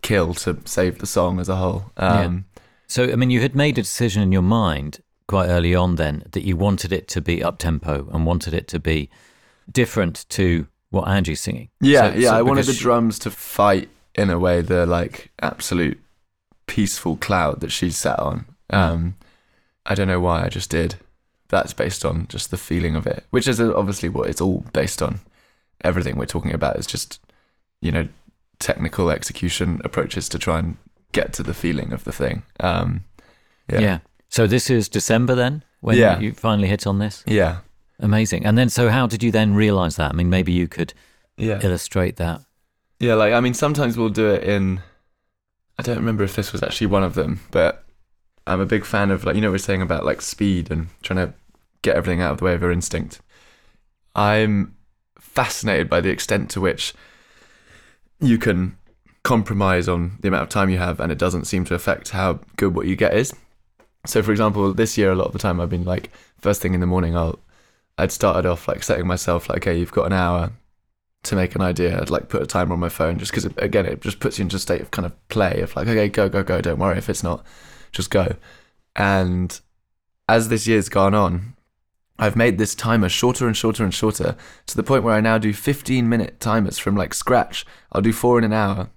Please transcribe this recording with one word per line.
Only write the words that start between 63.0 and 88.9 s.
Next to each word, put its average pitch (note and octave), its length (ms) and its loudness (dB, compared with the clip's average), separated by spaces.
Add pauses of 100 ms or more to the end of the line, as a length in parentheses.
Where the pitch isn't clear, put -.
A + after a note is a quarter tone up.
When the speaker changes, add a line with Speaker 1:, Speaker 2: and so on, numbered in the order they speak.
Speaker 1:
is. A#2 200 0 (720)
So, A2 180 0
for G#2+ 80 0
example, G2+ 420 2
this A2 240 0
year, G2 140 4
a F#2 40 2
lot F#2 120 0
of - 60 -6
the F#2+ 60 -6
time F2+ 200 0
I've E2+ 100 -2
been, F2 140 -2
like, F2+ 280 -4 (280)
first G2+ 220 0
thing F#2 120 0
in F2 60 2
the F2+ 80 2
morning, F2 280 0
I'll, E2 240 0 (580)
I'd F2+ 140 0
started F2+ 340 0
off, F2 220 -2
like, - 160 -4
setting F2 240 -2
myself, F2+ 420 -2
like, - 180 -2
"Okay, E2+ 100 0
you've E2+ 140 -4
got - 140 0
an F#2 80 0
hour F2 380 0 (720)
to - 120 -4
make F#2 200 0
an F#2+ 60 -2
idea." F2 380 0
I'd, E2 100 -4
like, - 200 -2
put - 120 -2
a D2 40 -2
timer F2+ 280 -2
on E2+ 60 -2
my F2 100 -2
phone E2 300 -2
just F#2+ 140 -8
'cause - 120 -2
it, - 120 -6
again, G2+ 280 0
it - 160 -6
just - 180 -6
puts - 200 -4
you G#2 40 0
into F#2+ 120 -2
a F#2 40 -4
state F2 220 -2
of - 100 -12
kind F#2 140 -4
of - 220 -12
play F#2+ 340 0
of, - 140 -6
like, F#2 120 -2
"Okay, G#2+ 220 2
go, G2 200 2
go, G2 140 0
go, F2 180 0
don't E2+ 180 -2
worry F#2 180 2
if - 120 -6
it's - 140 -4
not, E2+ 220 -4 (460)
just - 180 -6
go." F#2 260 2 (600)
And F#2 640 0 (720)
as A2+ 200 4
this A2 180 0
year's A2 220 2
gone G2 240 4
on, G2 420 0 (640)
I've G#2 160 2
made A#2 220 4
this G#2+ 160 0
timer A2+ 360 2
shorter B2 360 0
and A2+ 100 0
shorter A2+ 280 0
and F#2 100 0
shorter - 420 -2 (300)
to - 100 -10
the G#2+ 80 -2
point C3+ 200 2
where A2+ 100 2
I G#2+ 80 4
now A2 160 4
do G#2+ 160 0
fifteen B2+ 560 0
minute A2+ 300 -2
timers G#2+ 380 0
from, G2+ 180 -2
like, F2+ 180 -2
scratch. - 520 0 (260)
I'll - 100 0
do A2 120 2
four A#2+ 260 4
in A2+ 40 4
an G#2+ 100 0
hour. F#2+ 440 0